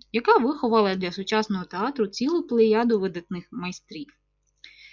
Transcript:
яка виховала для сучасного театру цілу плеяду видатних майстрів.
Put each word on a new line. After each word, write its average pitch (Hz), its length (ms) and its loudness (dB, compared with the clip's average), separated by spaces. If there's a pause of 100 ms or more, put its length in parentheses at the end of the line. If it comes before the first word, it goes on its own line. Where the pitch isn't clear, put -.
(120)
яка 415 260 4
виховала 226 580 2
для 185 160 -4
сучасного 196 540 -2
театру 214 420 -4
цілу 294 360 -2
плеяду 226 560 2
видатних 175 520 -6
майстрів. - 560 -12 (840)